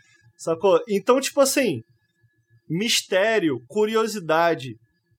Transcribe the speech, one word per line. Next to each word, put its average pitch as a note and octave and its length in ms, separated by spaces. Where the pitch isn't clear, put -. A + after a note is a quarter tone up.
Sacou? E3 500
Então, A3 320
tipo C4+ 200
assim, B3+ 400
mistério, F#3+ 1000
curiosidade E3+ 1080